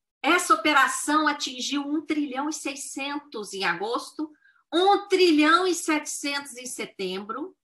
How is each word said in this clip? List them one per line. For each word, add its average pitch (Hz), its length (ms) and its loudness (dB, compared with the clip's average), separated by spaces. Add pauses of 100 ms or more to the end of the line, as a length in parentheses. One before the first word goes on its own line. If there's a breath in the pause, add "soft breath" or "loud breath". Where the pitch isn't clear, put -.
(200)
Essa 349 320 2
operação 302 760 4
atingiu 262 540 -4
um 302 220 -4
trilhão 294 440 -2
e 320 40 -4
seiscentos 277 1000 -8
em 196 100 -6
agosto, 226 720 -6 (400 soft breath)
Um 392 360 4
trilhão 339 580 6
e 349 80 2
setecentos 285 840 -4
em 247 100 -14
setembro. 208 960 -8